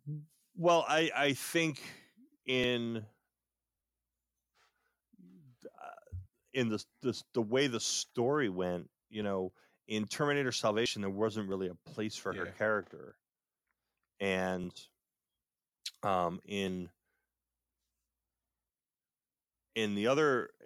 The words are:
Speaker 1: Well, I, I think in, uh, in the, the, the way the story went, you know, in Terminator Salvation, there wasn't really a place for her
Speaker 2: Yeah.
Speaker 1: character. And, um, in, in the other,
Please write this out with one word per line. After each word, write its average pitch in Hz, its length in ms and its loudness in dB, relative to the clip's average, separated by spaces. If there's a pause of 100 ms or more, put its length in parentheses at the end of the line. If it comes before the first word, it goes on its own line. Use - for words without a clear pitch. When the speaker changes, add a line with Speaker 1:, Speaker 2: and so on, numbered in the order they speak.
(540)
Speaker 1:
Well, 170 320 6
I, 156 300 4
I 143 160 4
think 160 500 0 (640)
in, 120 600 0 (2500)
uh, - 520 -16 (360)
in 123 160 2
the, 107 160 0 (160)
the, 123 220 -2 (100)
the 120 100 2
way 127 240 4
the 117 140 0
story 131 680 0
went, 90 420 -2 (180)
you 107 140 -6
know, 95 300 -2 (360)
in 107 180 -2
Terminator 143 460 0
Salvation, 113 500 0
there 98 80 -2
wasn't 104 380 -2
really 95 200 -2
a 87 60 -6 (160)
place 107 260 -6
for - 180 -6
her 90 120 -4
Speaker 2:
Yeah. - 60 -10
Speaker 1:
character. 98 640 -2 (1040)
And, 92 520 -2 (1300)
um, 90 420 2
in, 92 460 -4 (2750)
in 107 200 0
the 104 140 2
other, 139 420 4 (160)